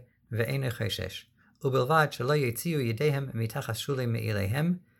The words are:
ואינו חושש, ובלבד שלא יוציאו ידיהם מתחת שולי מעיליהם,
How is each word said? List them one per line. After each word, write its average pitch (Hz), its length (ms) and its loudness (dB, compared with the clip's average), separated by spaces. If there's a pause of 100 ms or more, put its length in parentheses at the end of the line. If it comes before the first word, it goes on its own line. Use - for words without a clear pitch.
(320)
ואינו 135 400 0
חושש, - 540 -4 (380)
ובלבד 139 480 4
שלא 127 220 0
יוציאו 147 460 0
ידיהם 139 540 0
מתחת 113 420 -4
שולי 131 300 -2
מעיליהם, 113 720 0 (220)